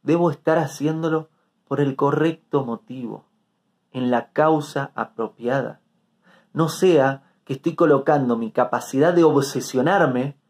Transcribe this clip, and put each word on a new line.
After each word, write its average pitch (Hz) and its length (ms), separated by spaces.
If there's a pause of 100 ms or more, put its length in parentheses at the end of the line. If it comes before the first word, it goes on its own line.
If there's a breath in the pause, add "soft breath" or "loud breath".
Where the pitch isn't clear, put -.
Debo 170 280
estar 160 280
haciéndolo 156 720 (360)
por 139 140
el 139 160
correcto 147 680
motivo, 117 580 (680)
en 127 180
la 120 220
causa 151 640
apropiada. 117 880 (720 soft breath)
No 156 160
sea 139 540 (220 soft breath)
que 135 100
estoy 156 220
colocando 139 600
mi 113 140
capacidad 135 640
de 170 100
obsesionarme 139 1120 (140)